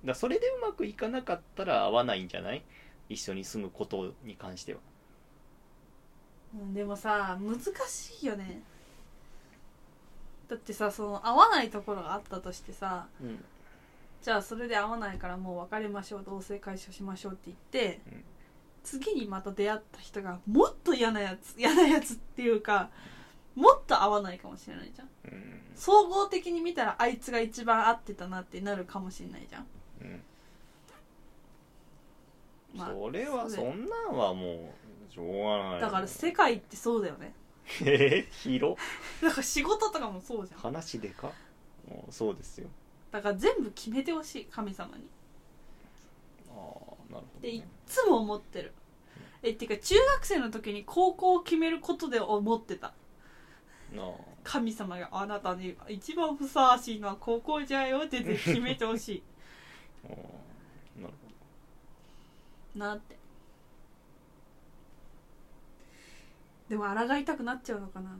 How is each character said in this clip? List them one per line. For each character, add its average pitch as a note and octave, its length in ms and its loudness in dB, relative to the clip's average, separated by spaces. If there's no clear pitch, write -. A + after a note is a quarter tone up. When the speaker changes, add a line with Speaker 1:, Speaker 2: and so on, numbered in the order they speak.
Speaker 1:
だ-、 C3 120 0
そ - 120 -2
れ E4+ 120 2
で B4 100 2
う C5 120 -2
ま A4 120 -2
く - 120 -4
い G#3 80 -6
か - 140 -4
な B3+ 140 -4
か F#3 140 -2
っ - 60 -12
た F#3+ 100 -4
ら A#2 180 4
合 G2+ 80 2
わ A#2+ 120 6
な A#2+ 120 2
い F#2 80 -4
ん F2 40 -8
じ - 80 -12
ゃ F#2 60 -6
な F#2+ 140 -6
い？ D#3 80 -10
一 G#2+ 120 -8
緒 G2 120 -6
に F#2+ 100 -6
住 G#2 200 -8
む F#2+ 60 -8
こ G2+ 160 -6
と F#2+ 280 -6
に A2 120 -14
関 F#2 220 -14
し - 80 -14
て - 80 -8
は。 - 60 -12
Speaker 2:
う A3 40 -12
ん、 G3 160 -8
で G3+ 100 -4
も G3+ 120 -4
さ、 G3+ 460 0
難 A3 160 -2
し - 360 -10
い - 20 -4
よ A3 100 0
ね。 F#3+ 260 -10
だ A#3 80 -6
っ - 20 -10
て - 140 -12
さ、 G#3 180 2
そ G#3+ 120 -6
の、 G#3 220 -4
合 A#3 100 4
わ G4+ 140 12
な D#4+ 140 6
い A3 60 -2
と G#3 120 -6
こ G3+ 120 -6
ろ F#3+ 100 -6
が D#3+ 100 -4
あ G3+ 40 -2
っ G#3 60 -8
た F#3 180 -8
と F#3 100 -10
し - 80 -12
て - 140 -14
さ、 F#3 340 -6
Speaker 1:
う C3 40 -10
ん。 A2+ 180 -8
Speaker 2:
「じ B3+ 100 -2
ゃ G#3+ 60 4
あ G3+ 40 2
そ A3+ 140 -10
れ A#3+ 120 -6
で A3+ 100 0
合 G#3 100 0
わ A#3 100 -4
な G3+ 160 -6
い F#3 40 -8
か F3+ 120 -8
ら F3+ 80 -6
も F#3 160 -6
う F3 60 -6
別 F3+ 200 -6
れ G#3+ 100 -4
ま G3+ 140 -6
し G#3+ 100 -12
ょ G3+ 60 -8
う、 G3+ 60 -12
同 G3 140 -8
棲 G3+ 200 -8
解 G3 180 -10
消 F#3+ 160 -14
し G3 100 -12
ま F#3+ 120 -8
し F#3 100 -14
ょ G3 40 -6
う」 F#3+ 40 -10
っ - 20 -10
て - 100 -18
言 F3+ 100 -14
っ - 20 -20
て、 A3+ 440 -4
Speaker 1:
う - 40 -16
ん。 - 80 -16
Speaker 2:
次 E4+ 300 -4
に B3 120 -2
ま F#3+ 160 -6
た G3 100 -8
出 G3+ 200 0
会 G#3+ 60 -2
っ - 20 -8
た - 80 -20
人 - 220 -10
が F3+ 240 -8
も A3+ 200 8
っ - 180 -4
と F4 100 4
嫌 A#3 180 4
な G#3 100 -2
や F#3+ 160 -4
つ、 - 200 -16
嫌 C4+ 160 6
な F4 100 10
や D4+ 180 8
つ A#3 140 -6
っ - 20 -10
て - 240 -10
い A#3+ 80 4
う G#3+ 120 6
か、 G#3 280 2
も E4+ 180 12
っ - 120 4
と - 160 4
合 G3+ 80 6
わ G#3 120 2
な F#3 120 -6
い F3+ 60 -14
か - 80 -16
も F3+ 100 -14
し - 120 -18
れ - 60 -14
な - 80 -14
い - 100 -16
じ - 80 -18
ゃ C4+ 40 -18
ん。 C4+ 40 -18
Speaker 1:
う - 100 -12
ん。 - 260 -16
Speaker 2:
総 G4 320 8
合 G4 200 4
的 F#4 240 -2
に E4+ 100 0
見 E4+ 120 -2
た C4 120 2
ら - 120 0
あ B3 100 6
い C4 100 0
つ - 140 -8
が A#3 80 0
一 A3+ 260 -4
番 A3 220 6
合 A3+ 40 8
っ A#3 100 2
て G#3 120 -10
た F#3 140 -10
な F#3 140 -6
っ F3+ 40 -12
て F3+ 160 -10
な G3+ 140 -2
る F#3 100 -6
か F#3+ 140 -8
も F#3 120 -8
し F3+ 120 -12
れ F3+ 60 -12
な F3 80 -14
い - 120 -16
じ - 60 -16
ゃ - 40 -12
ん。 - 80 -12
Speaker 1:
う - 20 -14
ん。 F#2 200 -12
Speaker 2:
ま F3+ 140 -10
あ、 - 40 -8
Speaker 1:
そ - 180 -6
れ A#3 180 -4
は、 A#3+ 220 -4
Speaker 2:
そ G#3 80 -6
れ B2+ 140 -2
Speaker 1:
そ - 20 -6
ん A3+ 140 -8
な A4+ 220 -6
ん E3+ 60 -4
は G#2 180 2
も E2+ 400 -6
う、 - 40 -20
し - 60 -16
ょ F2 40 -8
う G2 200 -2
が G#2 280 0
な F2+ 60 -4
い。 G3 40 -2
Speaker 2:
だ G#3+ 100 -2
か F#3+ 80 0
ら F#3+ 80 -4
世 E4 240 -4
界 D#4 240 6
っ F#3+ 60 -10
て - 160 -20
そ A#3 220 0
う - 20 0
だ F3+ 80 -2
よ C#3 60 -10
ね。 - 180 -14
Speaker 1:
<laughs> - 280 -8
え C#3 460 6
ー、 - 20 -18
広 C3 440 0
っ。 - 20 -16
Speaker 2:
な D#4+ 60 6
ん D#4 40 0
か C#4 100 -2
仕 - 200 -2
事 G#4+ 260 2
と D#4+ 100 -4
か A#3 100 -4
も F#3 120 -8
そ A#3 180 -6
う F#3 80 -8
じ - 60 -16
ゃ - 40 -18
ん。 - 20 -18
Speaker 1:
話 C3+ 400 -6
で G#2 100 -8
か？ C3+ 240 -10
も - 220 -14
う - 20 -16
そ A2 200 -2
う F#2 40 -4
で - 80 -16
す - 160 -14
よ。 - 100 -12
Speaker 2:
だ G#3+ 100 -6
か G#3 80 0
ら G3+ 60 0
全 F#4 260 2
部 G#3+ 100 -4
決 - 180 -12
め C4 140 0
て E4+ 100 -2
ほ D#4 100 -4
し C4+ 180 -12
い、 - 40 -14
神 G3+ 280 -8
様 - 240 -12
に。 - 80 -16
Speaker 1:
あ - 40 -18
ー、 - 20 -16
な G2+ 60 -14
る F2+ 40 -14
ほ - 20 -
ど - 80 -12
ね。 - 60 -16
Speaker 2:
で、 A#3 140 -6
い A3+ 40 -6
っ - 40 -12
つ - 200 2
も D4 140 10
思 G#3 180 0
っ - 40 -8
て - 200 -10
る。 - 120 -12
え、 A3+ 100 2
て A3+ 140 -6
か、 G#3+ 100 0
中 - 180 2
学 C5+ 100 0
生 F#4 140 2
の A#3 100 0
時 A3 220 -6
に G3+ 140 -6
高 F#4 280 6
校 F#4 220 6
を F4 60 2
決 E4+ 160 0
め E4 120 2
る E4 120 -2
こ F4 140 -2
と D#4+ 140 -6
で A#3 120 2
思 G#3+ 360 2
っ A3 40 -6
て - 160 -8
た。 - 100 -10
Speaker 1:
あ - 60 -10
ー。 F#2+ 200 -8
Speaker 2:
「神 A#3 280 0
様 F#3+ 260 -8
が F3 140 -8
あ F#3+ 160 -4
な G#3 120 -6
た F#3 160 -2
に F3+ 200 -8
一 G#3+ 260 -8
番 D#4+ 220 0
ふ C#4 100 -6
さ C#4 160 4
わ B3 140 10
し A#3 200 -6
い - 20 -8
の G3+ 100 -4
は G3 80 -4
こ A#3 240 -2
こ D4+ 200 0
じ C4+ 140 -2
ゃ C4+ 120 2
よ」 C4 180 2
っ - 20 -8
て B3+ 160 -2
決 - 360 2
め B3+ 160 0
て A#3+ 100 -2
ほ A3+ 120 -2
し G#3+ 180 -6
い。 F#3 80 -10
Speaker 1:
<laughs> - 420 -20
あ - 20 -16
ー、 - 40 -14
な F2 80 -14
る - 40 -18
ほ - 160 -20
ど。 G3+ 100 -6
Speaker 2:
な G#3 100 -4
っ G#3+ 40 -8
て。 - 200 -20
で G#3+ 80 -2
も、 G#3 80 -2
抗 A#3 320 2
い C#4+ 80 -2
た D#4 100 -2
く C#4 80 -8
な A#3+ 120 -4
っ B3 60 -14
ち - 120 -6
ゃ - 20 -2
う G3+ 60 -8
の G3 60 -10
か F#3 120 -12
な。 F#3 200 -12